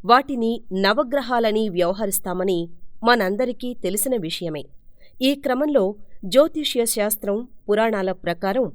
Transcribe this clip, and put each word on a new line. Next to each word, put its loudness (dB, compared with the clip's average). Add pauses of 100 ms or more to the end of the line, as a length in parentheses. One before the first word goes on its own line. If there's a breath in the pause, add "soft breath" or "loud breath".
వాటిని 4 (320)
నవగ్రహాలని 2 (120)
వ్యవహరిస్తామని 0 (500)
మనందరికీ 0 (160)
తెలిసిన 0 (100)
విషయమే. -6 (680 soft breath)
ఈ 4 (140)
క్రమంలో 2 (500 soft breath)
జ్యోతిష్య 4 (120)
శాస్త్రం, -2 (300)
పురాణాల 2 (140)
ప్రకారం 0